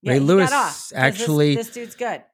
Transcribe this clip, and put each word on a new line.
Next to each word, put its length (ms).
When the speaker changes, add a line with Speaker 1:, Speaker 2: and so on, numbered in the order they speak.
Speaker 1:
Yeah, 120
Speaker 2:
Ray 60
Speaker 1:
he 60
Speaker 2:
Lewis 240
Speaker 1:
got 160
off 80
'cause 160
this, 80
Speaker 2:
actually 580
Speaker 1:
this 140
dude's 260
good. 280